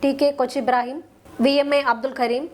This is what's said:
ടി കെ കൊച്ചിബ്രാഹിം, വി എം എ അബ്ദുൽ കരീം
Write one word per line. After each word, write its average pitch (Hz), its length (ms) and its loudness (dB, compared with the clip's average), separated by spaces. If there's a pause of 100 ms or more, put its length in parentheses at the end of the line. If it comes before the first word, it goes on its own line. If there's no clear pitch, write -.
ടി 277 180 0
കെ 285 100 2
കൊച്ചിബ്രാഹിം, 254 720 -2 (380)
വി 247 80 6
എം 285 260 2
എ 285 60 4
അബ്ദുൽ 240 380 -2
കരീം 247 340 -2